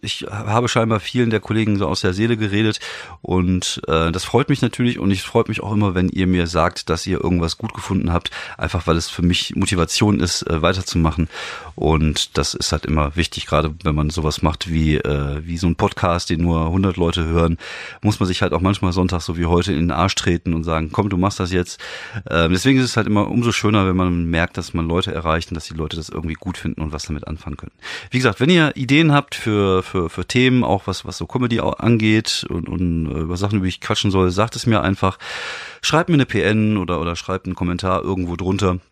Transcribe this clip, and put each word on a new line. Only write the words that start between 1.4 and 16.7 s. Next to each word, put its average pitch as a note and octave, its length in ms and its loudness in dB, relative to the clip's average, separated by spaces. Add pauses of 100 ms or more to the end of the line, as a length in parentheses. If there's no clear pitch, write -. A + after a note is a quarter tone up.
Kollegen G#2+ 380 0
so G2 100 0
aus F#2 140 -2
der F#2+ 100 2
Seele A2+ 240 2
geredet G#2+ 440 0 (420)
und, F2+ 680 0
äh, E2 240 2
das F2+ 120 -4
freut - 260 0
mich C#3 100 0
natürlich - 380 0
und G2 120 0
es F#2 120 0
freut - 260 0
mich A2 140 -4
auch G2+ 100 -6
immer, G#2 220 2
wenn F#2 160 2
ihr F2+ 160 0
mir F2+ 200 2
sagt, E2+ 440 0
dass E2 160 -2
ihr F#2+ 180 -2
irgendwas E2+ 320 0
gut A2 160 -6
gefunden F#2+ 400 -2
habt, E2+ 180 -2 (280)
einfach E2 280 -4
weil E2 120 2
es E2 100 -4
für - 140 -4
mich - 340 0
Motivation G2 640 2
ist, - 220 -2
äh, E2 180 0
weiterzumachen E2 680 2 (480)
und D2+ 600 0
das C#2+ 160 0
ist - 200 -4
halt D#2 120 -2
immer D2+ 320 0
wichtig, E2 300 -4
gerade D2+ 360 0
wenn E2+ 120 0
man D2+ 160 0
sowas D#2 320 -2
macht D#2+ 280 0
wie, D#2+ 260 2
äh, C#2+ 480 -2
wie E2+ 120 -6
so F2 100 -2
ein E2 100 2
Podcast, F2+ 520 0
den E2 140 0
nur E2 280 2